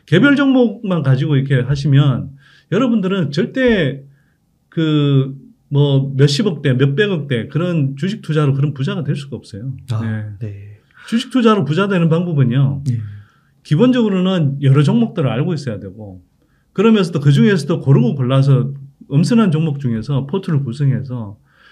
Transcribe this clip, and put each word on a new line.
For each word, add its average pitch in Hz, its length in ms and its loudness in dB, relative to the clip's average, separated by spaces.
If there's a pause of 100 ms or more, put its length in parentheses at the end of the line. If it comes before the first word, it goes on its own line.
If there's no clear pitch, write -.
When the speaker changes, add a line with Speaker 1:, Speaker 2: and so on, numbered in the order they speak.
Speaker 1:
개별 247 300 2
종목만 240 680 0
가지고 135 320 0
이렇게 135 240 0
하시면 135 720 0 (400)
여러분들은 196 600 0
절대 220 720 0 (680)
그 143 680 2 (340)
뭐 139 460 2
몇십억 143 460 2
대, 147 100 0
몇백억 139 560 0
대 117 220 -4
그런 151 480 -2
주식 196 240 -4
투자로 151 320 0
그런 139 200 -2
부자가 180 300 -6
될 139 140 -4
수가 - 180 -12
없어요. 110 380 -12 (180)
Speaker 2:
아, 110 140 -4
Speaker 1:
예. 110 200 -6 (140)
Speaker 2:
네. 101 400 -14 (300)
Speaker 1:
주식 226 200 -4
투자로 220 360 2
부자 170 240 0
되는 170 180 2
방법은요. 139 800 0
Speaker 2:
네. 113 140 -2 (640)
Speaker 1:
기본적으로는 190 1000 0
여러 135 200 4
종목들을 185 480 0
알고 147 240 -2
있어야 113 280 -8
되고 95 420 -16 (480)
그러면서도 196 480 2
그중에서도 156 640 2
고르고 180 340 4
골라서 131 560 2 (380)
엄선한 185 420 2
종목 156 300 -2
중에서 123 460 -4
포트를 170 360 -2
구성해서 117 760 -4 (340)